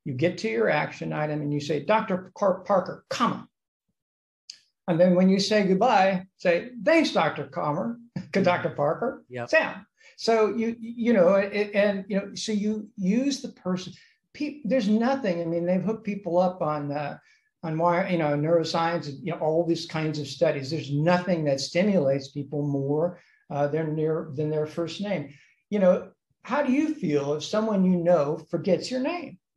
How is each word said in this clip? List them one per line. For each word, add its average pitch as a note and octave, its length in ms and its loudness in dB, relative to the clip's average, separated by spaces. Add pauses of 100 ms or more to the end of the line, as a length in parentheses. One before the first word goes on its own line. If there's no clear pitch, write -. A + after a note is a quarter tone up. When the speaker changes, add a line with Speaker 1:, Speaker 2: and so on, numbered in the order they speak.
Speaker 1:
You C#3+ 80 -6
get E3 260 0
to A3 120 -4
your A3+ 180 2
action D#3 440 -2
item D3+ 300 -2
and D3 120 -4
you D3 60 -2
say, C#3+ 240 -4
"Doctor - 520 0
Car-, F#3 280 0
Parker, F3+ 440 -2
comma." - 380 -4 (1400)
And E3+ 140 0
then F3+ 140 6
when F#3 160 6
you G3 100 4
say G#3 260 2
goodbye, F#3+ 600 2 (100)
say, E3+ 340 0 (140)
"Thanks, D#4+ 280 4
Doctor D3+ 340 0
Commer, G3 500 -4 (200)
<laughs> - 160 -10
Doctor F3+ 380 2
Parker, - 600 -2
Speaker 2:
Yep. A#2+ 180 -8
Speaker 1:
Sam." D4 380 0 (300)
So A3 380 2
you, A3+ 240 -2
you A#3 360 -2
know, F#3 200 6
it, G3+ 400 0
and, G3+ 340 2
you G3 120 -2
know, - 140 -12
so - 180 -6
you G#3+ 440 -2
use A#3+ 460 0
the - 60 -10
person, - 440 -6 (400)
pe-, - 320 -8
there's A3+ 240 0
nothing, A3 520 0
I E3+ 40 -4
mean, E3+ 220 -2
they've F#3 160 0
hooked A3 220 -4
people F#3+ 340 -2
up F#3 240 0
on, D3 300 -4
uh, C#3+ 240 -6 (480)
on D#3 140 -4
why, F3 320 2
you F3 80 2
know, D3 180 2
neuroscience E3 720 0
and, C#3 180 -12
you D#3+ 60 -4
know, E3+ 60 -6
all D#3+ 280 0
these D#3+ 200 -2
kinds D#3 340 -4
of C#3 80 -8
studies. D3 420 0
There's C#3+ 220 -6
nothing F3 540 2
that C3+ 140 0
stimulates E3+ 680 0
people C#3+ 400 -6
more, D3 500 -2 (320)
uh, D3 160 0
than D#3 300 -2
their, D#3 380 -2
than D3+ 160 -2
their D3+ 160 -2
first E3 340 -6
name. G3 300 -4 (380)
You G3+ 120 0
know, F3+ 300 4 (320)
how C#4+ 200 -2
do B3+ 80 2
you D4+ 240 2
feel D3 400 0
if D3+ 80 -6
someone G#3+ 420 0
you F#3 120 6
know E3 420 2 (120)
forgets E3+ 420 0
your B3+ 80 -2
name? D#4 380 -6 (180)